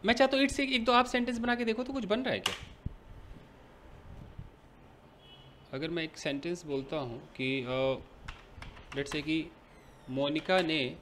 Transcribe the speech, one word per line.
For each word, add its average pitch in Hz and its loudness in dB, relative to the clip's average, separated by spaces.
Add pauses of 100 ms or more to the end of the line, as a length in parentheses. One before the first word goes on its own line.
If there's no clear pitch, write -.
मैं 226 6
चाहता 262 6
हूँ 269 6
ईट 277 4
से 285 0
एक 262 2
दो 254 6
आप 247 8
sentence 247 0
बना 240 2
के 240 0
देखो 226 0
तो 269 -4
कुछ 254 -2
बन 208 2
रहा 254 0
है 98 0
क्या? - -2 (3250)
अगर 151 -4
मैं 170 -2
एक 160 -8
sentence 160 -2
बोलता 139 -2
हूँ 117 -4
कि, 131 -2
अ, 131 2 (960)
let's 143 -2
say 151 -2
कि 156 0 (580)
मोनिका 147 2
ने 160 0